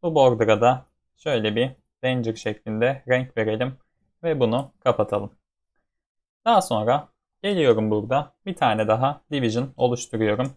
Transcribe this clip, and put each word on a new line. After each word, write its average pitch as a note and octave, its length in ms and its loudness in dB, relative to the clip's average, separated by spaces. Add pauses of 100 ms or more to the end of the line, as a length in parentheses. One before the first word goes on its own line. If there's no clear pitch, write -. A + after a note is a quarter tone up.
Bu E3+ 120 -2
border'a A2+ 460 4
da B2+ 260 2 (300)
şöyle A2 400 -2
bir B2+ 140 0 (340)
ranger B2 300 -2
şeklinde A#2 760 -4
renk B2+ 280 -2
verelim A2+ 400 -2 (460)
ve D#3 180 -2
bunu B2 400 -2
kapatalım. G2+ 520 -2 (1120)
Daha A3+ 180 4
sonra A#2+ 460 0 (340)
geliyorum C3 480 2
burada A#2 440 -2 (120)
bir F#3+ 80 -8
tane A2 340 0
daha B2+ 320 0 (120)
division B2+ 440 -2
oluşturuyorum. A#2+ 800 -2